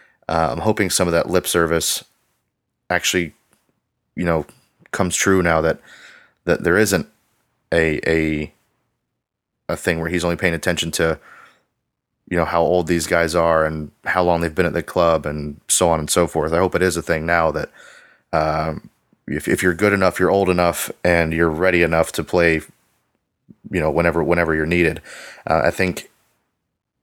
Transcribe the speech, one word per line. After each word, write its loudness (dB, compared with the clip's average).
uh, 0
I'm -6
hoping 0
some 0
of 0
that 2
lip 0
service 0
actually, -2
you -4
know, 0
comes -2
true 2
now 2
that, 0
that 0
there 2
isn't 2
a, 0
a, -2
a -4
thing -2
where -4
he's -2
only 0
paying -2
attention -4
to, 0
you -2
know, 2
how 0
old 2
these -2
guys 0
are 2
and -6
how 0
long 0
they've -2
been 0
at -2
the -4
club 0
and -8
so 2
on 2
and -6
so 2
forth. -4
I 0
hope 2
it -2
is 0
a -4
thing -4
now 2
that, -6
um, -2
if, -8
if 0
you're 2
good 2
enough, 2
you're 2
old 2
enough, 0
and 2
you're 2
ready 2
enough 2
to -4
play, 2
you -2
know, 0
whenever, 0
whenever 2
you're 0
needed. 0
Uh, 2
I 2
think -4